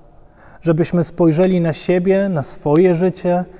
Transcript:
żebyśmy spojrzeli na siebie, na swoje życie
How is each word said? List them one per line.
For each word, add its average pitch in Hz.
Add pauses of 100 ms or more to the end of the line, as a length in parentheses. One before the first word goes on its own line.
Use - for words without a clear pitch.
(600)
żebyśmy 165
spojrzeli 180
na 165
siebie, 190
na 165
swoje 160
życie 180 (140)